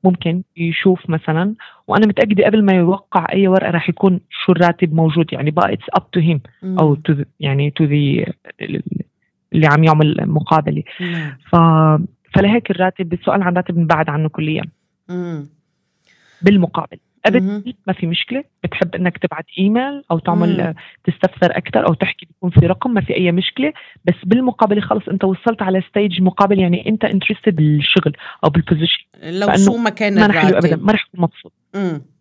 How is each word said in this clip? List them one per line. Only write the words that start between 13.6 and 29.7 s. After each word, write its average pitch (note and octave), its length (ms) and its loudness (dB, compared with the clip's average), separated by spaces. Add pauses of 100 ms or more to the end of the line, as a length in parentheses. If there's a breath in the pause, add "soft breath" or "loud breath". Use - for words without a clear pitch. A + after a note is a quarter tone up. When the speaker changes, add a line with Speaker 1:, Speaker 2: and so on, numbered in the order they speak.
Speaker 1:
بنبعد D#3+ 340 0
عنه D3+ 200 -2
كليًا. D#3 340 -4 (460)
Speaker 2:
مم. F3 400 -8 (920 soft breath)
Speaker 1:
بالمقابل، F3 560 0 (280)
قبل G3+ 180 2
Speaker 2:
مهم. G3+ 200 -4 (240)
Speaker 1:
ما F#3 60 -2
في F3 140 -6
مشكلة، A#3+ 360 -6 (200)
بتحب F3 320 -4
إنك F3 220 -4
تبعت D#3+ 280 -6 (140)
إيميل B3+ 520 -2
أو E3 80 -2
تعمل، F3 340 0
Speaker 2:
مم. F#3+ 60 -2
Speaker 1:
آه، E3+ 160 -6 (280 loud breath)
تستفسر - 540 -2
أكتر - 300 -2
أو E3 60 2
تحكي، - 320 -6
بيكون - 240 -8 (100)
في E3+ 80 6
رقم، F#3 240 -2
ما G#3 100 0
في - 140 -4
أي F3+ 160 0
مشكلة. B3+ 420 -2 (320 loud breath)
بس F3+ 80 4 (100)
بالمقابلة A3 580 2
خلص - 280 -4
أنت F#3+ 140 -2
وصلت G3 380 -2
على F#3 280 0
stage F#3+ 320 0
مقابل، G3 380 2
يعني F3 300 0
أنت G#3+ 160 -2
interested - 440 -2
بالشغل D3+ 640 2 (300 loud breath)
أو D#3+ 60 4
بالبوزيشن. D#3+ 540 -2 (200)
Speaker 2:
لو F#3+ 240 -4
Speaker 1:
فإنه G3 180 2
Speaker 2:
شو A#3 120 2